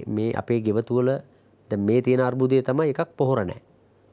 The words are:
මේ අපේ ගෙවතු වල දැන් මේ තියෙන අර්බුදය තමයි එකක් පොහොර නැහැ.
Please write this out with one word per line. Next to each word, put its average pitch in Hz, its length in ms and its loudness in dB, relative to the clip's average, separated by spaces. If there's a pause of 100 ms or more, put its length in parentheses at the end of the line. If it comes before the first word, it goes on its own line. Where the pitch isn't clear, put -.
මේ 110 280 -2
අපේ - 280 -2
ගෙවතු 110 320 -2
වල 123 160 2 (600)
දැන් 101 120 -2
මේ 110 200 2
තියෙන 127 200 2
අර්බුදය 131 400 2
තමයි 143 280 0
එකක් 165 260 -4
පොහොර 131 240 0
නැහැ. 90 220 -6 (500)